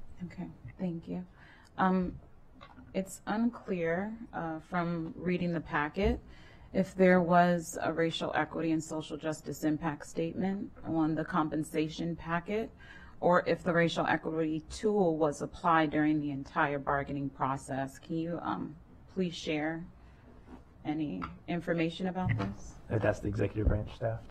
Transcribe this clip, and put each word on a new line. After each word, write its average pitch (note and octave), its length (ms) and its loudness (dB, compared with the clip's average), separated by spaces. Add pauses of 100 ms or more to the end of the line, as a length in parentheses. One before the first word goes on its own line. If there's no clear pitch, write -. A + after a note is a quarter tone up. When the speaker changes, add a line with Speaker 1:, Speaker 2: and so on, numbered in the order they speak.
(260)
Speaker 1:
Okay, E3 220 -10 (300)
thank E3+ 300 -6
you. F3+ 180 -6 (520)
Um, F#3 360 2 (800)
it's - 340 -4
unclear, G3 840 0 (200)
uh, D#3+ 260 -6 (100)
from E3+ 480 0
reading F3 360 0
the D#3+ 80 0
packet E3 580 0 (540)
if F#3 200 2
there F#3 280 8
was F3 600 4
a D#3+ 100 0
racial E3 440 0
equity D#3+ 380 0
and D#3+ 100 2
social D#3 340 -6
justice D3+ 460 -6
impact D3+ 420 0
statement F#3 640 -2 (160)
on D#3+ 300 2
the D#3 80 -2
compensation D#3 960 -2
packet, G3+ 520 -2 (520)
or F3 260 6
if E3 160 2
the F3+ 100 2
racial E3+ 320 4
equity D#3+ 640 0
tool G3 480 2
was D3 240 2
applied D#3+ 480 4
during D3+ 300 4
the D3 120 -2
entire C#3+ 460 0
bargaining C#3 520 0
process. C3+ 680 -4
Can E3 200 -6
you, E3 260 -4
um, - 320 -6 (400)
please F3+ 180 0
share D#3+ 500 -2 (1040)
any D3+ 360 -2 (280)
information E3+ 580 0
about F#3 300 0
this? - 380 -6 (140)
Speaker 2:
I'd A2+ 140 0
ask G#2+ 180 2
the - 60 -4
executive G#2 400 0
branch G#2 280 2
staff A2+ 240 -4 (120)